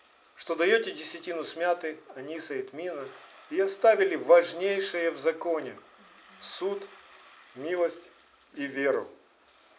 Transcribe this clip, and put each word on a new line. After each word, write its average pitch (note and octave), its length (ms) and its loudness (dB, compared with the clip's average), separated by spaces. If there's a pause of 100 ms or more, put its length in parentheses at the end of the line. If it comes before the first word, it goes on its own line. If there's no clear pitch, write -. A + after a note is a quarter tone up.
(360)
что - 180 -4
даёте F#3+ 380 4
десятину D#3+ 520 -8
с - 120 -8
мяты, E3+ 420 -2 (180)
аниса D3 380 -10
и C3 80 -4
тмина, D3 460 -8 (420)
и D#3+ 100 -2
оставили G3 560 4
важнейшее E3+ 960 4
в D3 60 -6
законе: D#3 580 -2 (640)
суд, G3 480 -6 (680)
милость E3+ 560 -4 (420)
и C#3+ 140 -6
веру. C3 420 0 (680)